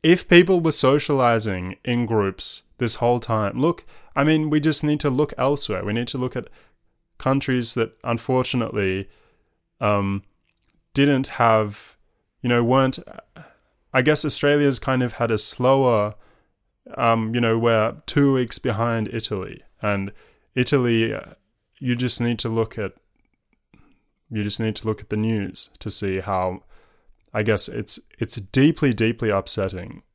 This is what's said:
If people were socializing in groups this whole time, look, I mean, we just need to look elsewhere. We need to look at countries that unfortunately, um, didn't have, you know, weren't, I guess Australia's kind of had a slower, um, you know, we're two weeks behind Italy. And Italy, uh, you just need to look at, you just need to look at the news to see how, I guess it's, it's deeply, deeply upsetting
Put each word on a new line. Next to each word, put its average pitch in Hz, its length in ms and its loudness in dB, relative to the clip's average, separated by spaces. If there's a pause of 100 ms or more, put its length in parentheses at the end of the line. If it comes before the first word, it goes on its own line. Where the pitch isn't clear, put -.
If 175 260 2
people 175 340 6
were 160 100 2
socializing 117 1120 2
in 120 220 0
groups 104 580 -2 (140)
this - 180 0
whole 120 240 0
time, 110 400 -2
look, 165 260 -2 (300)
I 143 80 2
mean, 156 260 2
we 151 100 2
just 151 240 2
need 147 180 0
to 147 80 0
look 139 280 -2
elsewhere. 127 480 -2
We 104 80 -4
need 120 160 -4
to - 80 -6
look 127 180 -6
at 120 120 -8 (720)
countries 131 560 0
that 113 300 -2
unfortunately, 113 1040 -2 (720)
um, 101 420 0 (680)
didn't 135 340 2
have, 110 680 0 (460)
you 123 80 -4
know, 120 140 2
weren't, 131 360 2 (920)
I 131 80 4
guess 147 220 4
Australia's 143 560 2
kind 127 240 -2
of 120 100 -4
had 117 180 -2
a 110 60 2
slower, 123 760 2 (800)
um, 113 400 0
you 120 60 0
know, 113 160 2
we're 113 480 2
two 143 280 2
weeks 127 240 0
behind 113 520 -2
Italy. 98 540 -8 (180)
And 98 300 -2 (440)
Italy, 120 580 2
uh, - 200 -12 (460)
you 123 160 -2
just 120 260 0
need 120 180 -2
to 120 100 -4
look 113 280 -4
at, 101 160 -8 (1400)
you 107 120 -4
just 104 160 -4
need 110 180 -2
to - 100 -6
look 107 140 -4
at - 80 -18
the 107 80 -4
news 107 520 -4 (100)
to - 100 -8
see 98 300 -2
how, 92 440 -4 (680)
I 110 100 -2
guess 104 240 2
it's, - 320 -6 (180)
it's - 180 -6
deeply, 131 580 2
deeply 113 360 0
upsetting 95 760 -2 (120)